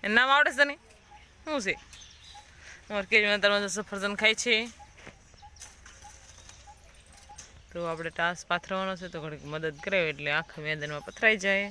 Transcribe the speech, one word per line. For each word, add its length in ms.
એનું 120
નામ 180
આવડે 180
છે 120
તને? 120
શું 220
છે? 80
અમારે 220
કેળવીન 240
અત્યારમાં 300
જો 100
સફરજન 460
ખાય 220
છે. 120
તો 80
આપણે 240
ટાસ 280
પાથરવાનો 500
છે, 140
તો 100
ઘડીક 280
મદદ 240
કરે 120
એટલે 180
આખા 260
મેદાનમાં 420
પથરાઈ 380
જાય 260